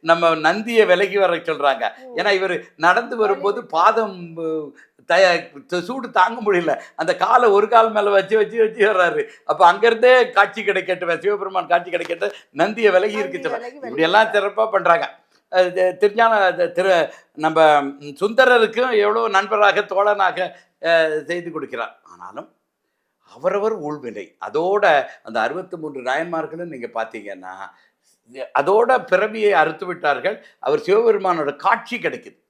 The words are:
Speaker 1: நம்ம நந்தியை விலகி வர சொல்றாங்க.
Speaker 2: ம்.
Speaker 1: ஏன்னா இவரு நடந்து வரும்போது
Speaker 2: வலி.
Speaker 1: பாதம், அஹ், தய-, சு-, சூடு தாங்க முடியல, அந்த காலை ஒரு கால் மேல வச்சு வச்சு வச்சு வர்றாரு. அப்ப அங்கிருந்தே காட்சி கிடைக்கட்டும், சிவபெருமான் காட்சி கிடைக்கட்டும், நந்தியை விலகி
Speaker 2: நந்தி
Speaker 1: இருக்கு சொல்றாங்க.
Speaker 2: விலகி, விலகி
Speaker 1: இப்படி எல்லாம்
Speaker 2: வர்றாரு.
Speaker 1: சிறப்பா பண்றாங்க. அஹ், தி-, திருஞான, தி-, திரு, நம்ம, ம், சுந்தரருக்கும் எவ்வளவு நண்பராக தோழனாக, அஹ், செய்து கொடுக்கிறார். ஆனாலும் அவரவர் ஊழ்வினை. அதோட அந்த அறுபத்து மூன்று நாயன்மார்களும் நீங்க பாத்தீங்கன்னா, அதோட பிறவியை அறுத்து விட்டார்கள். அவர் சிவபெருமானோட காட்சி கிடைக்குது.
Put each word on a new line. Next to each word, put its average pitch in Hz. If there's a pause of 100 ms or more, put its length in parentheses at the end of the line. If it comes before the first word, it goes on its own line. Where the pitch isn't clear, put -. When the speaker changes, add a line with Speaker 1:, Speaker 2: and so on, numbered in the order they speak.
Speaker 1:
நம்ம 165
நந்தியை 208
விலகி 185
வர 180
சொல்றாங்க. 139 (140)
Speaker 2:
ம். -
Speaker 1:
ஏன்னா 202
இவரு 185 (200)
நடந்து 208
வரும்போது 202
Speaker 2:
வலி. -
Speaker 1:
பாதம், 202 (220)
அஹ், 160 (400)
தய-, 175 (320)
சு-, 175
சூடு 233
தாங்க 214
முடியல, 175 (220)
அந்த 165
காலை 226
ஒரு 202
கால் 226
மேல 208
வச்சு 202
வச்சு 220
வச்சு 226
வர்றாரு. 175 (240)
அப்ப 156
அங்கிருந்தே 226
காட்சி 202
கிடைக்கட்டும், 180
சிவபெருமான் 190
காட்சி 175
கிடைக்கட்டும், 170 (160)
நந்தியை 202
விலகி 202
Speaker 2:
நந்தி 208
Speaker 1:
இருக்கு 180
சொல்றாங்க. -
Speaker 2:
விலகி, 247
விலகி 269
Speaker 1:
இப்படி 160
எல்லாம் 190
Speaker 2:
வர்றாரு. 214
Speaker 1:
சிறப்பா 208
பண்றாங்க. 175 (460)
அஹ், 185
தி-, 185
திருஞான, 214 (180)
தி-, 170
திரு, 185 (380)
நம்ம, 156 (240)
ம், 139
சுந்தரருக்கும் 240
எவ்வளவு 214
நண்பராக 202
தோழனாக, 196 (440)
அஹ், 160
செய்து 170
கொடுக்கிறார். 123 (100)
ஆனாலும் 92 (840)
அவரவர் 196
ஊழ்வினை. 127
அதோட 160 (200)
அந்த 113
அறுபத்து 175
மூன்று 147
நாயன்மார்களும் 160
நீங்க 127
பாத்தீங்கன்னா, 101 (1040)
அதோட 214
பிறவியை 208
அறுத்து 160
விட்டார்கள். 165 (140)
அவர் 147
சிவபெருமானோட 190
காட்சி 220
கிடைக்குது. -